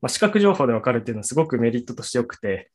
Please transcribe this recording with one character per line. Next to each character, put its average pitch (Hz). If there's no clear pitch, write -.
ま -
あ、 -
視 -
覚 208
情 202
報 139
で 120
わ 113
か 127
る 117
っ -
て 117
い -
う 110
の -
は 101
す -
ご 160
く 143
メ 117
リ 120
ッ 123
ト 120
と -
し -
て 127
良 120
く -
て。 98